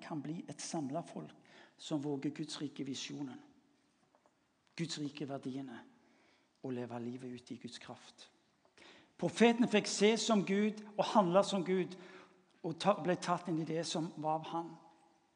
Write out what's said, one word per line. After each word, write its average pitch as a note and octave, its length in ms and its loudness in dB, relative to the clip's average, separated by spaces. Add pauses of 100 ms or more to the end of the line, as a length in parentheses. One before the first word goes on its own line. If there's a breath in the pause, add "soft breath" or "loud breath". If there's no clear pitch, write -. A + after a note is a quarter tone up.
kan D#3 200 -6
bli D#3 260 -6
et D3 140 -12
samlet D#3 480 -4
folk D3+ 240 -10 (440 loud breath)
som D3+ 240 -4
våger C#3+ 280 -2
Guds D3 320 -6
rike C3+ 240 -6
visjonen, C#3 560 -8 (1400)
Guds E3 240 -4
rike D3 280 -4
verdiene, C3+ 500 -6 (840 soft breath)
og C3 100 -4
leve A#2+ 280 -4
livet B2 320 -6
ut A#2+ 180 -14
i A2+ 100 -6
Guds A#2+ 200 -10
kraft. - 480 -16 (880 loud breath)
Profeten A#3 520 6
fikk G3+ 200 4
se G#3+ 280 6
som G#3+ 280 4
Gud G#3 360 2 (140)
og F3+ 180 2
handle F#3+ 320 8
som G3 200 0
Gud, F3+ 280 2 (720 loud breath)
og D#3+ 160 -4
ta, G3 180 6
ble E3 220 2
tatt F3 260 0
inn E3 140 0
i D#3 80 -4
det D#3+ 160 0
som E3+ 320 -2
var D#3 220 0
av D#3+ 120 -10
han. E3+ 200 -4 (640)